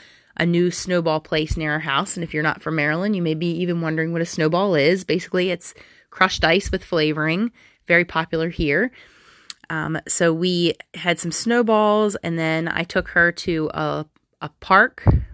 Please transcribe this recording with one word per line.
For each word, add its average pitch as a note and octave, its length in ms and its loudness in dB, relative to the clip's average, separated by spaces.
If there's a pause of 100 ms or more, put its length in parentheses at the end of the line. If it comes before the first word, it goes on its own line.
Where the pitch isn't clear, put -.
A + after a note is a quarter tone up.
(380)
a E3 80 2
new E3+ 240 2
snowball E3 520 0
place D#3 340 -2
near D#3 160 -4
our D3+ 80 -2
house. D3+ 380 -2
And F3 60 -6
if D#3+ 100 -10
you're D3+ 100 -2
not D3+ 180 -2
from D#3+ 140 -4
Maryland, D#3+ 400 0
you F3+ 60 -2
may D#3+ 140 0
be E3+ 160 -2
even E3+ 280 -2
wondering D#3+ 320 -2
what E3 100 -2
a E3+ 40 0
snowball E3+ 500 0
is. E3 300 2
Basically, F3+ 440 -2
it's F3 240 -2 (360)
crushed - 340 0
ice E3+ 300 0
with D#3+ 100 -6
flavoring, D#3+ 720 0 (340)
very F3 160 4
popular E3 460 -4
here. E3+ 420 0 (800)
Um, D#3+ 280 -4 (120)
so E3+ 240 2
we F3 400 0 (220)
had F3 240 -2
some E3 120 -4
snowballs, G#3+ 840 2
and E3 200 -4
then D#3+ 300 -2
I - 160 -4
took F3+ 260 -4
her E3+ 220 4
to D#3+ 420 -4
a, D3+ 320 -4 (360)
a D3+ 80 -10 (100)
park, - 460 4 (280)